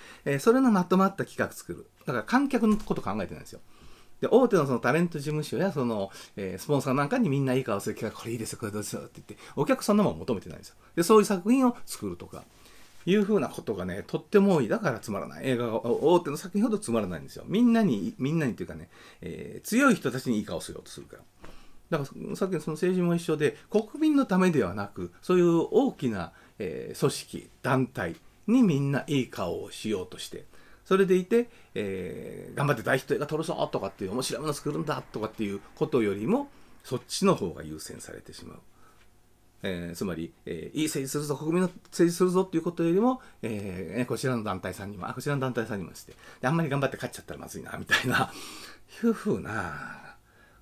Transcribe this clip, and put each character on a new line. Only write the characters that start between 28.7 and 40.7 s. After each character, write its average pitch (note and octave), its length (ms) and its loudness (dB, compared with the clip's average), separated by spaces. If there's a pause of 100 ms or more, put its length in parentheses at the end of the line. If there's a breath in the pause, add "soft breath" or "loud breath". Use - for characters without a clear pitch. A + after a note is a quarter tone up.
ん C#3 140 0
な C3+ 140 -2
い C#3+ 160 2
い - 80 -8
顔 F2+ 320 -4
を G#2 80 -12
し - 180 -8
よ G2 140 -2
う - 40 -10
と - 120 -14
し - 100 -12
て、 - 160 -14 (440 soft breath)
そ F#3+ 80 6
れ F#3+ 80 4
で F#3 120 4
い F#3 100 0
て、 A#3+ 240 2 (240 soft breath)
え F#2+ 760 -6
ー、 - 60 -14
「頑 C#3 100 0
張 C#3+ 60 2
っ - 40 -2
て A2 60 -8
大 C3 160 2
ヒ - 60 -8
ッ - 40 -8
ト C#3+ 60 0
映 A2+ 40 2
画 D3 80 -2
撮 D3+ 100 -4
る D#3 80 -4
ぞ」 - 260 -2
と - 80 -2
か G2 100 -4
っ - 40 -8
て G#2 140 -6
い - 20 -6
う、 F#2 80 -6
「面 B2+ 60 -2
白 A#2+ 160 -4
い - 20 -10
も D3+ 80 -4
の C#3+ 60 -2
作 C#3+ 180 -4
る D3+ 60 -4
ん E3 80 -4
だ」 C#3 160 -4 (100)
と A#2 80 -8
か G#2+ 60 -2
っ - 40 -10
て - 140 -6
い G2 100 -2
う G2+ 60 -8 (140 loud breath)
こ - 120 -2
と B2 160 2
よ G2+ 120 0
り G#2 120 -4
も、 C#4 240 0 (320 soft breath)
そ - 140 -6
っ A#2+ 100 -10
ち - 200 -2
の F#3+ 80 6
方 F#2+ 160 -2
が C#2 120 -12
優 D#2 160 -10
先 - 220 -14
さ - 100 -16
れ - 120 -16
て - 100 -18
し - 140 -18
ま - 80 -18
う。 - 40 -20 (1040 soft breath)
え F2 300 -6
ー、 - 20 -14
つ G2+ 120 -6
ま F2 80 -4
り、 E2 180 -8 (140)
え E2 280 -8